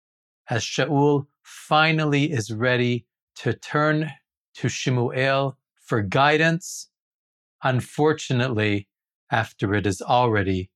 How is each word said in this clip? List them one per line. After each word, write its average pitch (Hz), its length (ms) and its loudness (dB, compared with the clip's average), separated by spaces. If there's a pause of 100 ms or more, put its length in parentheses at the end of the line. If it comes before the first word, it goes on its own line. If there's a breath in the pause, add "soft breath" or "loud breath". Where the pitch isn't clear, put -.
(500)
as 113 120 -2
Shaul 143 680 0 (140)
finally 156 880 0
is 113 200 -2
ready 123 560 0 (300)
to 117 180 -2
turn 151 560 -2 (460)
to 135 120 -2
Shemuel 135 880 -2 (240)
for 117 220 -2
guidance, 151 880 0 (720)
unfortunately, 123 1300 0 (420)
after 110 440 -2
it 101 120 0
is 95 160 -2
already 104 720 0